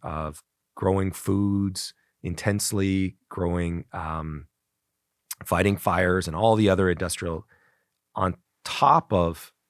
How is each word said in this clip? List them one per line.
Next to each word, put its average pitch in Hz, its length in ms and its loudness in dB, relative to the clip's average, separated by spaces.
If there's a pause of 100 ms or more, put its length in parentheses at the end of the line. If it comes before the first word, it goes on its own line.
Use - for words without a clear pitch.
of 78 400 -8 (320)
growing 95 360 2
foods 98 800 -2 (300)
intensely, 98 920 -2 (140)
growing, 87 640 -4
um, 80 540 -8 (960)
fighting 98 340 2
fires 90 500 0
and 78 80 -4
all 110 200 4
the 107 140 4
other 95 200 4
industrial 85 580 -4 (680)
on 95 200 0 (280)
top 147 500 2
of 85 400 0 (160)